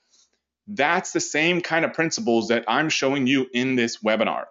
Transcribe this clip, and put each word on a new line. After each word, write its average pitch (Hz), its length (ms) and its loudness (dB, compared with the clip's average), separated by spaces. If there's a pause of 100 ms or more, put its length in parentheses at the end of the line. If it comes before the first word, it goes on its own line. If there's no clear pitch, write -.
(680)
that's 139 460 0
the 165 80 0
same 165 400 0
kind 165 240 0
of 120 80 -6
principles 117 560 0
that 117 180 0
I'm 143 220 0
showing 139 360 0
you 131 280 2
in 127 240 0
this 117 220 0
webinar. 107 520 0